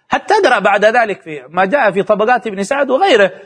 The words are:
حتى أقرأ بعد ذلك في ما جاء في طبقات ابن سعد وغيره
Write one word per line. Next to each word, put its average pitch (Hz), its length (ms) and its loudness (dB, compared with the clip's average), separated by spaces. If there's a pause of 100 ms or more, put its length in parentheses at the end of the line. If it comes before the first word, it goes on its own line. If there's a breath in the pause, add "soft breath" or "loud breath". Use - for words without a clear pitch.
حتى 277 240 -2
أقرأ 302 260 2
بعد 202 260 0
ذلك 226 360 0
في 151 280 -14
ما 180 160 -2
جاء 220 260 0
في 180 120 -2
طبقات 220 440 0
ابن 196 160 -8
سعد 269 260 -2
وغيره 254 420 2 (140)